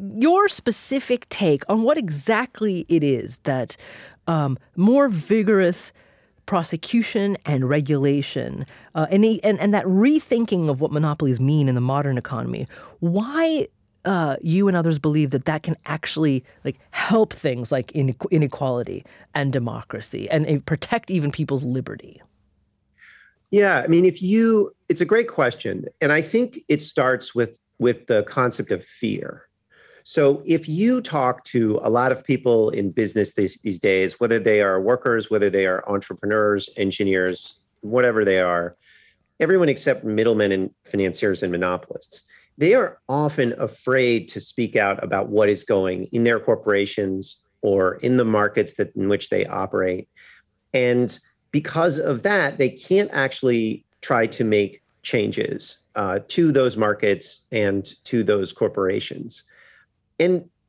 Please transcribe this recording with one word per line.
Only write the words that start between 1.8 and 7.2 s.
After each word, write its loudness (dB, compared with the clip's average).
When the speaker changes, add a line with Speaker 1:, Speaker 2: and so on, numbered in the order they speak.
Speaker 1:
what 2
exactly -2
it 2
is -2
that, -4
um, 0
more 4
vigorous 0
prosecution -2